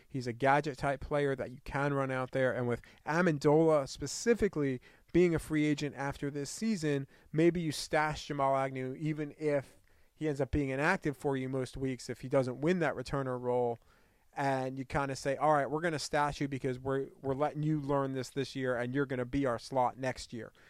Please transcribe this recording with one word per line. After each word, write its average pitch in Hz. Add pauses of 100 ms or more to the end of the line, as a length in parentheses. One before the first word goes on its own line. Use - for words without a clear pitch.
He's 127
a 120
gadget-type 139
player 143
that 120
you 127
can 143
run 135
out 131
there. 131
And 120
with 120 (260)
Amendola 156
specifically 147 (300)
being 170
a 147
free 151
agent 147
after 139
this 143
season, 156 (240)
maybe 170
you 156
stash 151
Jamal 139
Agnew 135
even 151
if 147 (500)
he 156
ends 143
up 131
being 143
inactive 151
for 139
you 131
most 131
weeks 131
if 120
he 131
doesn't 127
win 175
that 139
returner 131
role. 123 (560)
And 135
you 131
kinda 139
say, 139
"All 151
right, 139
we're 151
gonna 165
stash 147
you 143
because 131
we're, 135 (140)
we're 135
letting 147
you 151
learn 139
this 131
this -
year, 131
and 123
you're 139
gonna 127
be 135
our 117
slot 123
next 127
year." 110 (180)